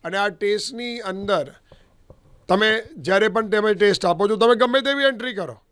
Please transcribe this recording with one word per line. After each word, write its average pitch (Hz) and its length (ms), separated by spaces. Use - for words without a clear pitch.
અને 170 120
આ 202 120
ટેસ્ટની 208 720
અંદર 190 540
તમે 220 340
જ્યારે 196 320
પણ 214 200
તમે 214 260
ટેસ્ટ 202 300
આપો 180 240
છો, 220 80
તમે 233 180
ગમે 247 260
તેવી 277 240
એન્ટ્રી 247 280
કરો 156 400